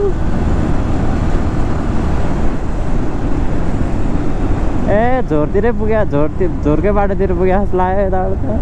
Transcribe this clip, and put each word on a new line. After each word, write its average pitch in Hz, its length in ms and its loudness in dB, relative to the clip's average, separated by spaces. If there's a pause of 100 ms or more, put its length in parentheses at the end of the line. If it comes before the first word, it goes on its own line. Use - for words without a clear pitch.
(4000)
ए, 214 320 2
झोरतिरै 180 500 0
पुग्यो, 214 320 0
झोरति-, 147 600 0
झोरकै 151 260 2
बाटोतिर 196 420 0
पुग्यो 185 320 0
जस्तो 185 120 0
लाग्यो 185 300 0
यताबाट 185 320 -2
त। 202 120 -2 (120)